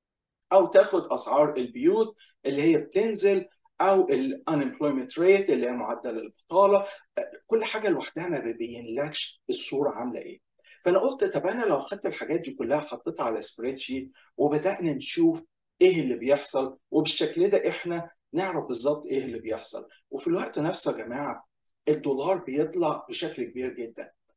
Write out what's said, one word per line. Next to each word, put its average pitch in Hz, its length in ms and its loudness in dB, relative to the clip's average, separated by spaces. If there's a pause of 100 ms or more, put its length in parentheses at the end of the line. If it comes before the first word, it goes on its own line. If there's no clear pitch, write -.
(540)
أو - 120 8
تاخد - 460 4
أسعار 143 460 2
البيوت 147 580 2 (300)
اللي 143 160 0
هي 160 160 6
بتنزل، 202 680 2 (340)
أو 190 280 6
ال 131 400 0
unemployment 139 720 -2
rate 190 300 6
اللي 120 180 2
هي 123 40 -2
معدل 117 480 -6
البطالة، 196 640 2 (600)
كل - 160 0
حاجة 208 260 -2
لوحدها 160 380 -4
ما 160 120 -2
بيبينلكش 120 1120 -8
الصورة 135 400 0
عاملة 110 300 -6
إيه. - 200 -14 (440)
فأنا 180 160 4
قلت 262 240 0
طب 185 220 -2
أنا 233 180 -2
لو 202 160 2
خدت - 260 -8
الحاجات - 340 -4
دي 165 140 -8
كلها 127 260 -2
حطيتها - 440 -8
على 113 180 -2
سبريد 131 360 -6
شيت 131 340 -8 (260)
وبدأنا 151 560 0
نشوف 165 500 0 (380)
إيه 175 200 6
اللي 127 140 -2
بيحصل، 135 600 0 (140)
وبالشكل 160 580 2
ده 202 200 2
إحنا 170 400 -6 (240)
نعرف 175 320 -2
بالظبط 135 420 -2
إيه 131 180 -2
اللي 113 140 -10
بيحصل. - 480 -10 (220)
وفي - 180 -8
الوقت 170 320 -2
نفسه 156 320 -2
يا - 120 -8
جماعة 135 440 -8 (400)
الدولار 151 560 0
بيطلع 156 680 -2
بشكل 151 340 -6
كبير 123 300 -6
جدًا، 117 380 -12 (260)